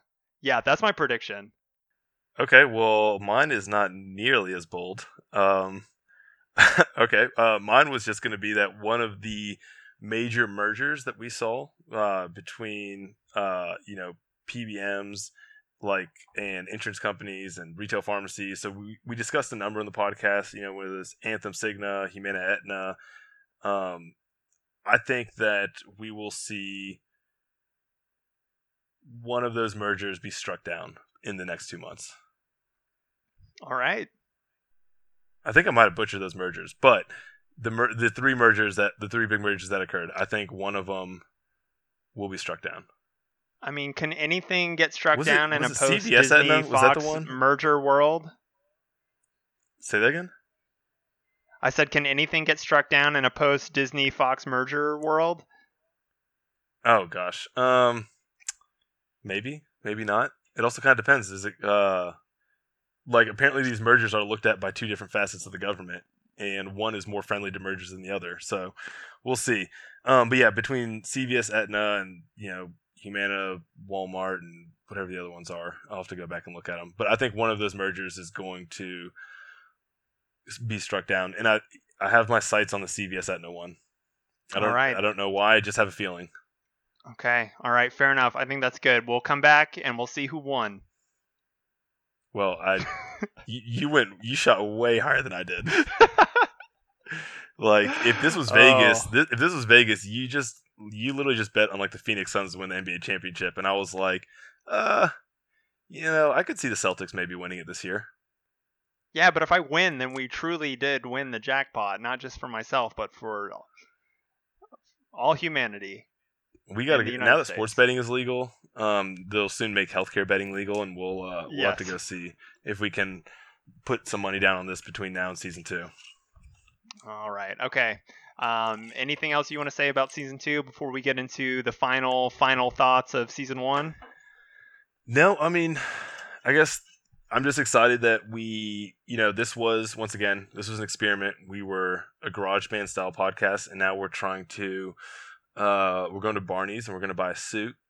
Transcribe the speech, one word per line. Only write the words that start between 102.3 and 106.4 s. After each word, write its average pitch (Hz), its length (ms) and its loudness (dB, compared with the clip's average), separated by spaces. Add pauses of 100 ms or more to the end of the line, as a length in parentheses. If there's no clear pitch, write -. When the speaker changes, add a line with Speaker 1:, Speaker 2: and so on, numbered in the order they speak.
Speaker 2:
Suns 98 220 -2
to 92 60 -12
win 95 100 -8
the 92 60 -6
N 92 80 -6
B 92 100 -8
A 87 60 -8
championship, 90 580 -6
and 95 80 -6
I 98 80 2
was 95 220 -4
like, 92 320 -2 (400)
"Uh, 214 420 2 (800)
you 165 140 -14
know, 156 280 4
I 147 120 2